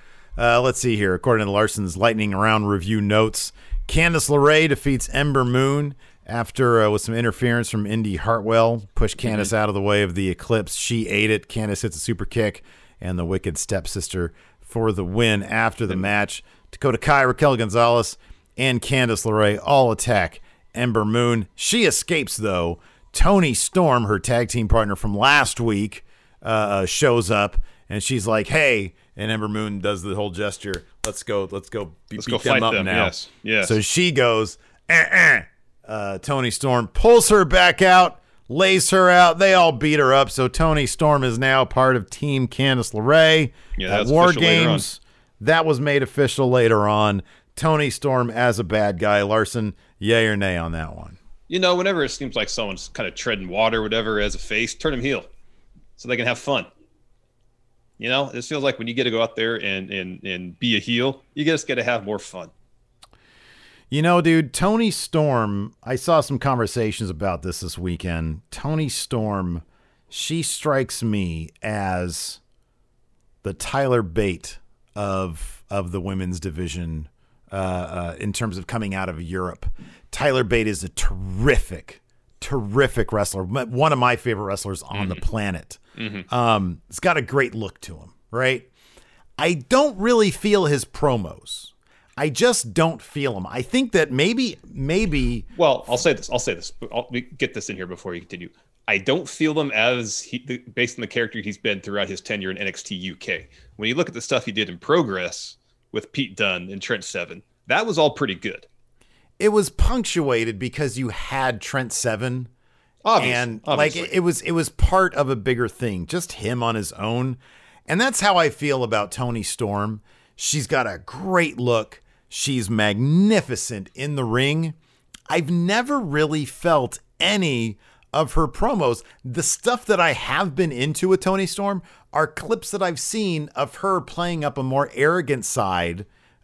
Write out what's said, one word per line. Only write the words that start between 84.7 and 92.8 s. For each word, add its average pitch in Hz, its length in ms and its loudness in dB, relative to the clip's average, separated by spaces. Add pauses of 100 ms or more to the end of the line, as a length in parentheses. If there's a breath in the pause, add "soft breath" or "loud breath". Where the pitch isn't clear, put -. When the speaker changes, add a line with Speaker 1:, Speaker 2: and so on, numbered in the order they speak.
Speaker 1:
on 101 260 -6
the 92 60 -4
Speaker 2:
Mm-hmm. 90 100 -10
Speaker 1:
planet. 104 540 -6 (180 soft breath)
Speaker 2:
Mm-hmm. 104 380 -10
Speaker 1:
Um, 110 560 0
it's - 100 -12
got 175 160 0
a 143 60 -2
great 123 320 -2
look 104 280 -10
to 87 140 -16
him, - 160 -20 (180)
right? 127 400 -2 (680 soft breath)
I 170 160 0
don't 247 440 2
really 220 320 4
feel 202 360 2
his 147 180 0
promos. - 880 -4 (440 soft breath)
I 147 140 -2
just 135 440 0
don't 165 260 2